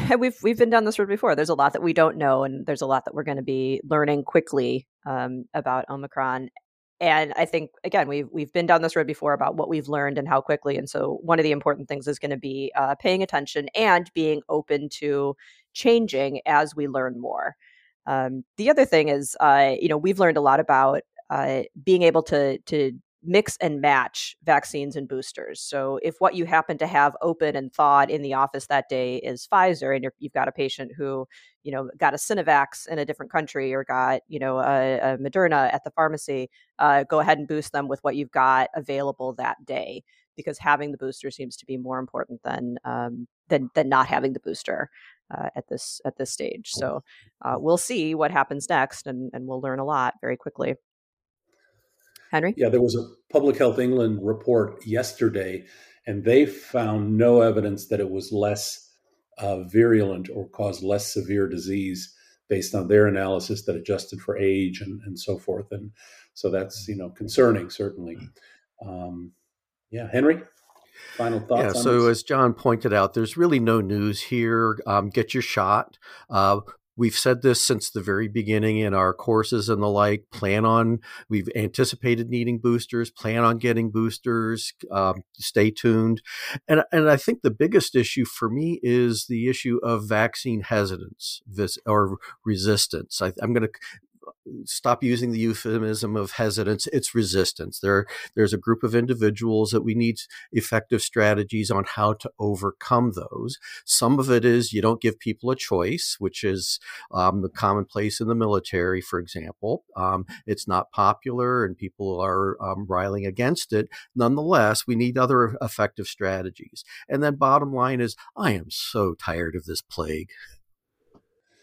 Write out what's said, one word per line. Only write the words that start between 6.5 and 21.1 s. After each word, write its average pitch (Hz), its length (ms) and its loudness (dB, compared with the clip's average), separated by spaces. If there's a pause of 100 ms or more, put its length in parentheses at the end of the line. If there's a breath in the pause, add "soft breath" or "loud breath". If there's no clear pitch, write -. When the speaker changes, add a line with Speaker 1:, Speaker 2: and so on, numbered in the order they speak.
Speaker 1:
And 156 340 2
I - 80 2
think, 156 280 -2 (120)
again, 160 240 2
we've, 143 240 -4
we've 147 220 -6
been 170 120 0
down 170 160 6
this 165 140 -2
road 156 120 2
before 147 260 -2
about 143 240 0
what 156 100 -2
we've 151 220 -4
learned 143 280 -2
and 143 100 -4
how 135 120 4
quickly. 143 380 -2
And 139 120 -8
so 143 320 -4
one 165 160 2
of 160 60 4
the 156 80 2
important 143 380 0
things 139 180 -8
is 143 100 -2
gonna 143 200 -4
be, 135 400 -8
uh, 139 180 2
paying 185 260 0
attention 143 540 -4
and 180 380 2
being 156 340 0
open 151 400 -2 (120)
to 139 360 -2 (380 soft breath)
changing 143 720 2
as 151 280 2
we 147 140 -4
learn 131 320 -4
more. - 380 -8 (480 soft breath)
Um, 131 400 -4 (100)
the 214 140 2
other 285 160 6
thing 151 240 4
is, 143 320 -2
uh, 139 360 6
you 165 120 0
know, 151 80 0
we've 185 200 0
learned 165 200 4
a 147 40 4
lot 139 200 6
about, 135 400 4 (280)